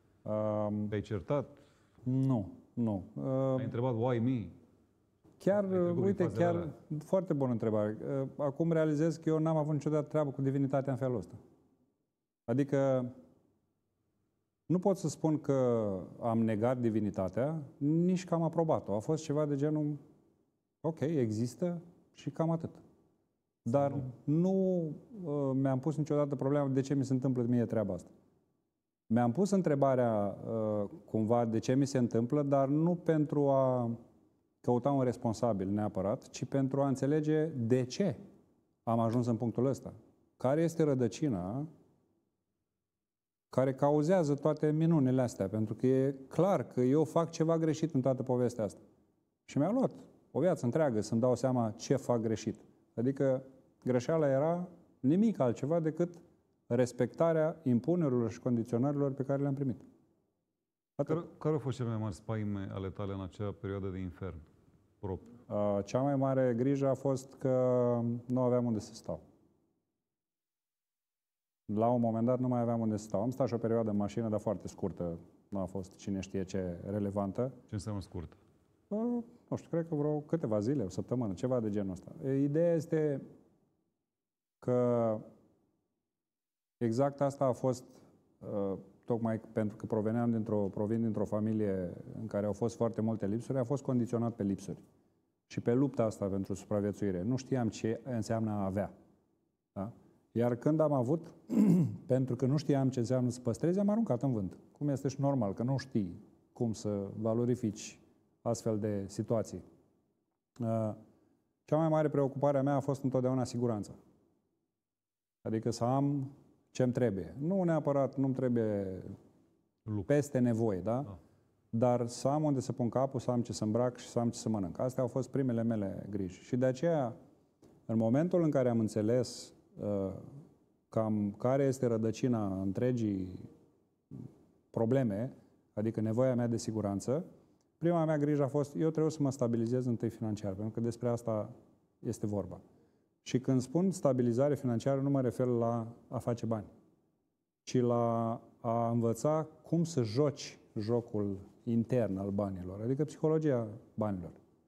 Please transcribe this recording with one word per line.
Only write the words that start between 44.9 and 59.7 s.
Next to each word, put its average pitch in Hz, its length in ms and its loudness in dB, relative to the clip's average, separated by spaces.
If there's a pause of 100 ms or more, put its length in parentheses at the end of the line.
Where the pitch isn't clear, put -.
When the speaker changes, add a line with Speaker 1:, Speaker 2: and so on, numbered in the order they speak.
Speaker 1:
astea? 120 260 0
Pentru 110 260 -2
că 127 140 0
e 131 280 4 (120)
clar 170 400 2
că - 140 -2
eu 139 220 4
fac 165 260 0
ceva 165 280 2
greșit 160 360 0
în 131 80 2
toată 131 220 0
povestea 123 400 0
asta. - 180 -6 (640)
Și - 120 -8
mi-a 156 140 2
luat 240 200 2 (400)
o - 80 -2
viață 160 260 2
întreagă 120 360 2
să-mi 113 200 0
dau 127 140 4
seama 123 360 0
ce - 240 0
fac 123 260 0
greșit. 110 340 -2 (380)
Adică 131 500 0 (440)
Greșeala 143 420 2
era 165 380 0 (320)
nimic 185 400 4
altceva 135 400 2
decât 160 420 -2 (440)
respectarea 156 1000 2
impunerilor 123 680 2
și - 80 -12
condiționărilor 131 720 0
pe 135 120 -4
care 139 180 -2
le-am 143 120 0
primit. 135 280 -4 (1120)